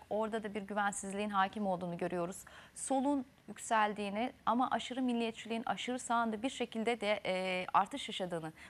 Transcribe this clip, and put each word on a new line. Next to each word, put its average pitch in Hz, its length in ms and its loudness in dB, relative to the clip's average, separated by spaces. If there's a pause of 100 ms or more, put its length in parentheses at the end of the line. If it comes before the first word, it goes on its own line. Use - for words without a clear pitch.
orada 214 340 0
da 208 120 -6
bir 214 60 -4
güvensizliğin 202 680 -2
hakim 196 380 2
olduğunu 175 300 0
görüyoruz. 175 400 0 (380)
Solun 269 500 2 (220)
yükseldiğini 208 840 0 (120)
ama 240 260 4
aşırı 240 300 -2
milliyetçiliğin 226 640 0
aşırı 247 340 -2
sağında 226 440 2
bir 269 60 0
şekilde 226 520 0
de, 208 240 2
e, 185 480 0
artış 202 360 4
yaşadığını, 170 440 -4 (160)